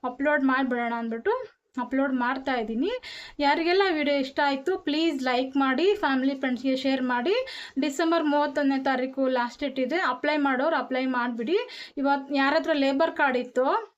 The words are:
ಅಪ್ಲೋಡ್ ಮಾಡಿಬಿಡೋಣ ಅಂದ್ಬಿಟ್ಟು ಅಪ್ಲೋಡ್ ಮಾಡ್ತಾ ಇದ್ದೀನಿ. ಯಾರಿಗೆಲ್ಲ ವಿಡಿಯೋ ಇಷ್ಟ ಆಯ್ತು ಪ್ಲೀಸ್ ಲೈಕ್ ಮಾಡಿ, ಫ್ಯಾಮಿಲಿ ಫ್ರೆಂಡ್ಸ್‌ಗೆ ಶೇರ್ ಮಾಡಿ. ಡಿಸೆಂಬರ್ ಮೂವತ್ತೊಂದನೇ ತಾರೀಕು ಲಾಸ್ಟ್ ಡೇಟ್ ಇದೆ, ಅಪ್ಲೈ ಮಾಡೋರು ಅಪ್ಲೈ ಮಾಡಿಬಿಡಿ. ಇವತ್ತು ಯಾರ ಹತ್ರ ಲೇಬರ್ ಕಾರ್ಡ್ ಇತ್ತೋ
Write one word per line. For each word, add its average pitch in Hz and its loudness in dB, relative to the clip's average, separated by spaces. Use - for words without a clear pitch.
ಅಪ್ಲೋಡ್ 277 0
ಮಾಡಿಬಿಡೋಣ 247 0
ಅಂದ್ಬಿಟ್ಟು 233 -2
ಅಪ್ಲೋಡ್ 269 0
ಮಾಡ್ತಾ 262 -2
ಇದ್ದೀನಿ. 233 -2
ಯಾರಿಗೆಲ್ಲ 320 2
ವಿಡಿಯೋ 294 2
ಇಷ್ಟ 269 -2
ಆಯ್ತು 285 0
ಪ್ಲೀಸ್ 302 0
ಲೈಕ್ 262 0
ಮಾಡಿ, 277 4
ಫ್ಯಾಮಿಲಿ 269 0
ಫ್ರೆಂಡ್ಸ್‌ಗೆ 262 0
ಶೇರ್ 262 0
ಮಾಡಿ. 247 0
ಡಿಸೆಂಬರ್ 330 2
ಮೂವತ್ತೊಂದನೇ 285 2
ತಾರೀಕು 262 0
ಲಾಸ್ಟ್ 247 -2
ಡೇಟ್ 269 -4
ಇದೆ, 269 0
ಅಪ್ಲೈ 294 0
ಮಾಡೋರು 277 2
ಅಪ್ಲೈ 262 -2
ಮಾಡಿಬಿಡಿ. 247 -2
ಇವತ್ತು 277 0
ಯಾರ 277 2
ಹತ್ರ 320 0
ಲೇಬರ್ 277 2
ಕಾರ್ಡ್ 277 0
ಇತ್ತೋ 254 0